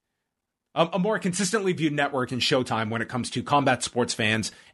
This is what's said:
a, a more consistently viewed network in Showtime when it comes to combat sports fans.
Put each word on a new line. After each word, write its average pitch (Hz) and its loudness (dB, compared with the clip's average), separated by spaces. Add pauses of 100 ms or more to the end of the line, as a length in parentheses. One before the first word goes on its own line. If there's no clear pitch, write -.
(760)
a, 170 2
a 196 -2
more 208 0
consistently 190 0
viewed 151 0
network 143 -2
in 127 -2
Showtime 113 0
when 113 -2
it 110 -6
comes 120 -4
to 120 -2
combat 135 4
sports - -2
fans. 110 0 (220)